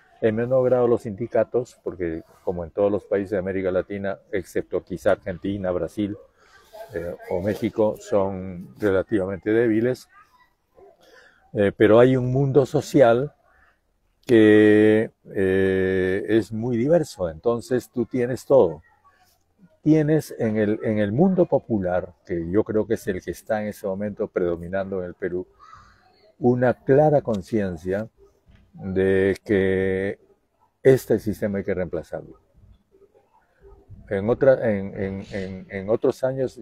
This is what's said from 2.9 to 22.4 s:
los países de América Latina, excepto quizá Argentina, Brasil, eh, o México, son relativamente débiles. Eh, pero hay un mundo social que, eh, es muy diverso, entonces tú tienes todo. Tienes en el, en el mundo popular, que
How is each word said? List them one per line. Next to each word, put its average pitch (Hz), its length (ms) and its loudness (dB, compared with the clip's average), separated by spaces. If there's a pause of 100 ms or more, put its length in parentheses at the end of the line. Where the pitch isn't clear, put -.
los 101 120 -4
países 101 280 -4
de 104 60 -2
América 92 320 -4
Latina, 98 480 -4 (140)
excepto 92 520 -6
quizá 92 280 -4
Argentina, 95 600 -6
Brasil, 90 460 -4 (760)
eh, 85 220 -8 (140)
o 92 120 -4
México, 107 580 -2
son 95 800 -4
relativamente 98 720 -2
débiles. 117 560 0 (1500)
Eh, 101 180 2
pero 107 240 6
hay 131 180 6
un 127 160 -2
mundo 139 320 2
social 131 680 2 (920)
que, 107 840 6 (220)
eh, 95 920 0
es 107 240 0
muy 117 240 -4
diverso, 135 540 -2
entonces 117 600 -4
tú 117 140 -4
tienes 123 400 -6
todo. 92 360 4 (1000)
Tienes 156 560 2
en 110 200 -2
el, 107 260 0
en 110 140 -2
el 104 140 -2
mundo 175 340 2
popular, 92 680 -2 (120)
que 85 240 -6